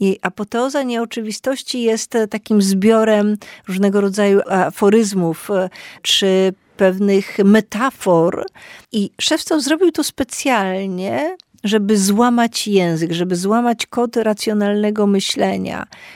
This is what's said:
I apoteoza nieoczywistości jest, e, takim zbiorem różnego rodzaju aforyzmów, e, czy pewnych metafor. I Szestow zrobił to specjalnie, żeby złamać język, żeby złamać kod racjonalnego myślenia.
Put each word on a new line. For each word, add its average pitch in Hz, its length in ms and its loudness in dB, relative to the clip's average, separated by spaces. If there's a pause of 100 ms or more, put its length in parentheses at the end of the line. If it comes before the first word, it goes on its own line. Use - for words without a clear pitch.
I 196 220 0
apoteoza 247 600 -4
nieoczywistości 233 1000 -6
jest, 220 320 -2
e, 220 140 0
takim 214 340 0
zbiorem 214 760 2 (320)
różnego 196 320 2
rodzaju 196 480 2
aforyzmów, 190 1000 0
e, 185 200 -2 (320)
czy 190 500 2 (240)
pewnych 196 680 2
metafor. 202 1000 2 (460)
I 202 180 -2 (100)
Szestow 311 420 -2
zrobił 320 300 2
to 311 120 -4
specjalnie, 202 1300 -4 (280)
żeby 208 340 2
złamać 233 720 0
język, 170 440 0
żeby 180 240 -2
złamać 226 500 -2
kod 240 300 -4
racjonalnego 208 880 0
myślenia. 196 800 -2 (300)